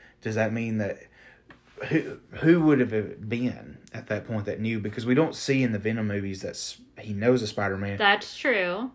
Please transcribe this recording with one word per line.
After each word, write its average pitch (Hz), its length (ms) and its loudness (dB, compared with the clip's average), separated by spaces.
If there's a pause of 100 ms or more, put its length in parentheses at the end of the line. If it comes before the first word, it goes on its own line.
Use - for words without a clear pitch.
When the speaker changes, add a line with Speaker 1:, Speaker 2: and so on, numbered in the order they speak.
(220)
Speaker 1:
Does 110 140 -4
that 110 160 2
mean 113 260 -2
that, 98 200 -2 (880)
who, - 300 -2 (160)
who 170 260 6
would 151 180 6
have 113 140 2
it 107 360 -4
been 113 500 -4 (140)
at - 140 -12
that 104 220 -4
point 107 160 -4
that 104 160 -4
knew? 113 180 -2
Because 107 260 -6
we 123 100 2
don't 156 200 4
see 135 300 0
in 113 80 2
the 104 80 -2
Venom 110 260 0
movies 98 360 -4
that - 80 -6
s-, - 280 -10 (220)
he 107 120 -8
knows 113 300 4
a 104 60 -2
Spider-Man. 101 500 -2
Speaker 2:
That's 202 380 2
true. 214 580 0